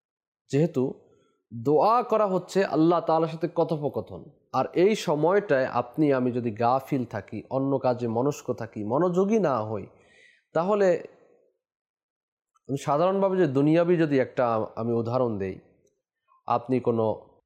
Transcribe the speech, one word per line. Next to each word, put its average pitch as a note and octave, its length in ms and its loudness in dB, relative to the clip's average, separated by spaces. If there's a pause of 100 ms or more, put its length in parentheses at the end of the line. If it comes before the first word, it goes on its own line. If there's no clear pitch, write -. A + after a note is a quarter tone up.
(520)
যেহেতু C#3 420 0 (680)
দোয়া D#3+ 380 2
করা G#3+ 240 0
হচ্ছে F#3+ 380 -2
আল্লাহ E3 360 2
তাআলার D#3+ 280 2
সাথে E3 260 -6
কথোপকথন, D3 720 -4 (280)
আর C3 200 0
এই F#3+ 220 4
সময়টায় D#3 720 2
আপনি C#3 460 0
আমি B2+ 200 0
যদি A#2+ 180 -4
গাফিল B2 540 0
থাকি, G#2+ 460 -10
অন্য C3+ 280 -2
কাজে B2 300 -2
মনস্ক B2+ 440 -2
থাকি, G#2+ 320 -10
মনোযোগী F3+ 540 0
না C3+ 260 0
হই, A2 220 -8 (640)
তাহলে F#3 520 2 (1600)
আমি C3 80 -4
সাধারণভাবে F#3 600 0
যে F3+ 100 4
দুনিয়াবি D#3 500 2
যদি D3+ 220 2
একটা A#2 480 0 (100)
আমি A2+ 160 -4
উদাহরণ A#2 460 -2
দেই, F#2+ 200 -6 (880)
আপনি A#2+ 340 0
কোনো A2+ 500 -2 (160)